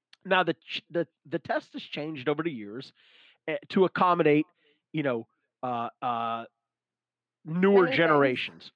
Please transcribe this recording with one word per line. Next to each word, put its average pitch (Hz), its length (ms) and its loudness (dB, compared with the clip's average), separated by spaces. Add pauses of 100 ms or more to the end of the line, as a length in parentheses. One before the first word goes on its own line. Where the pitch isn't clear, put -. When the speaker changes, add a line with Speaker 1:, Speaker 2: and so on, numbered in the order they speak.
(260)
Speaker 1:
Now, 185 180 2
the 165 120 -2
ch-, - 340 -14
the, 165 180 -4 (180)
the 156 140 -6
test - 340 -6
has 294 80 -14
changed 151 480 -10
over 147 140 -2
the 165 80 -4
years, 110 420 -14 (540)
eh, 156 100 -4 (120)
to 190 160 4
accommodate, 165 600 2 (460)
you 156 120 -6
know, 120 240 -4 (360)
uh, 120 260 -6 (120)
uh, 117 440 -4 (1000)
newer 185 400 4
Speaker 2:
Many - 20 0
things. 170 100 -2
Speaker 1:
generations. 139 800 2